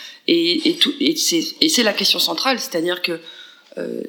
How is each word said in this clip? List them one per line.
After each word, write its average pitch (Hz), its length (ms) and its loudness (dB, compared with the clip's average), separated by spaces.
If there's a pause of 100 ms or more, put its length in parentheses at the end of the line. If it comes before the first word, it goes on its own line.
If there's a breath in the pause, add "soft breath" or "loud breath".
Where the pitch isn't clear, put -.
(280 loud breath)
Et, 170 420 2
et - 80 0
tout, - 220 2
et 151 160 2
c'est, 165 280 0 (180)
et 160 80 4
c'est 233 140 2
la 208 100 2
question 196 260 0
centrale, 190 400 0
c'est-à-dire 175 440 -4
que, 165 160 -4 (580 loud breath)
euh, 58 320 -8